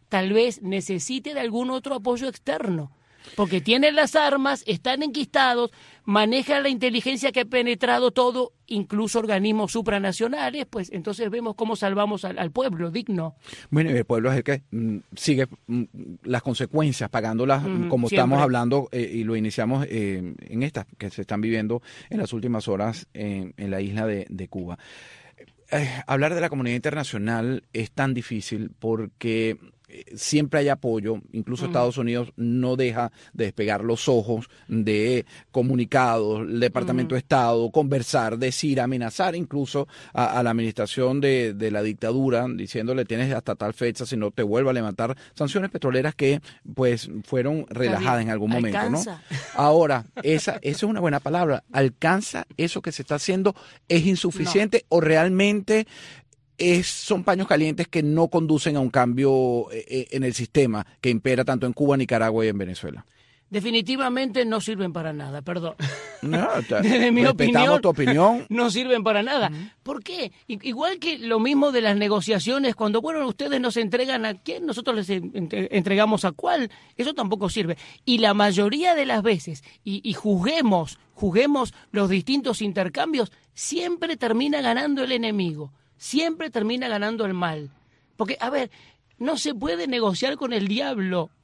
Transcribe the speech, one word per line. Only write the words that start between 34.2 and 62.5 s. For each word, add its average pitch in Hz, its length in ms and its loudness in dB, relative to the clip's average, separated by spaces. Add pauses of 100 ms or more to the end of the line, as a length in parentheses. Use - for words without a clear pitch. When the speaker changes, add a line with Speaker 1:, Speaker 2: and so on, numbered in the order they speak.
Speaker 2:
de 110 580 0 (240)
comunicados, 120 920 2
el 110 180 -2
Departamento 123 540 0
Speaker 1:
Ujú. - 20 -
Speaker 2:
de - 20 0
Estado, 117 540 2
conversar, 131 640 2
decir, 131 420 0
amenazar 127 540 -2
incluso 143 540 -4 (240)
a, 120 260 0
a 123 60 2
la 117 60 2
administración 117 720 0
de, 127 340 2
de 107 180 -2
la 104 100 0
dictadura, 120 680 0
diciéndole, 117 560 -4
"Tienes 123 300 -2
hasta 117 220 -4
tal 107 180 -4
fecha, 120 320 -4
si 131 100 -6
no 104 140 0
te 117 140 -2
vuelvo 120 260 2
a - 20 2
levantar 117 440 -2 (180)
sanciones 185 380 -2
petroleras", 135 420 0
que, 143 260 2 (320)
pues, 123 380 0 (140)
fueron 139 380 -2
Speaker 1:
Está - 120 -12
Speaker 2:
relajadas 120 460 0
Speaker 1:
bien. 110 80 -2
Speaker 2:
en 110 40 -2
algún 107 180 -2
momento, 120 280 0 (120)
¿no? 123 80 0
Speaker 1:
Alcanza. 180 240 -8 (340)
Speaker 2:
Ahora, 147 500 4 (160)
esa, 151 400 0
esa 147 140 -2
es - 80 -4
una 214 160 -2
buena 151 180 0
palabra. 151 540 0
¿Alcanza 160 760 0 (100)
eso 170 240 -2
que 170 120 -8
se - 100 -10
está 147 140 -2
haciendo? 190 400 0 (320)
¿Es 170 180 4
insuficiente 190 800 2
Speaker 1:
No. 170 100 6
Speaker 2:
o - 20 6
realmente 190 880 4 (720)
es, 175 300 4
son - 360 -2
paños 190 240 2
calientes 156 400 2
que 160 140 0
no 156 260 4
conducen 156 480 2
a 139 40 0
un 127 100 0
cambio, 127 800 2
eh, 113 160 -8
eh, 127 220 -4
en 135 140 -2
el 123 100 -2
sistema 120 520 2 (140)
que - 80 0
impera 123 340 2
tanto 127 240 0
en 123 60 -2
Cuba, 143 240 2
Nicaragua 113 480 2
y 110 40 4
en 101 100 0